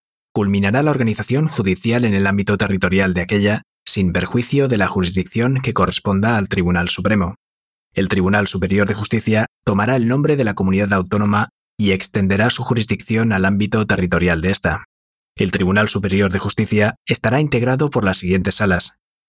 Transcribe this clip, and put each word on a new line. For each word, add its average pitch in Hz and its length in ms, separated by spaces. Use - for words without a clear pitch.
culminará 196 500
la 151 80
organización 131 560
judicial 113 600
en 104 80
el 98 120
ámbito 101 300
territorial 95 560
de 87 80
aquella, 101 400
sin 90 300
perjuicio 123 540
de 120 100
la 95 80
jurisdicción 95 760
que 120 140
corresponda 101 640
al 98 100
Tribunal 87 400
Supremo. 92 460
El 98 160
Tribunal 98 400
Superior 98 400
de 104 60
Justicia 107 500
tomará 110 300
el 117 120
nombre 143 280
de 135 80
la 104 100
comunidad 98 400
autónoma 104 560
y 101 140
extenderá 98 580
su 123 140
jurisdicción 113 680
al 95 140
ámbito 101 420
territorial 87 540
de 92 120
esta. 80 320
El 92 160
Tribunal 98 360
Superior 98 440
de 95 80
Justicia 104 560
estará 123 340
integrado 135 500
por 113 120
las 95 160
siguientes 92 380
salas: 95 400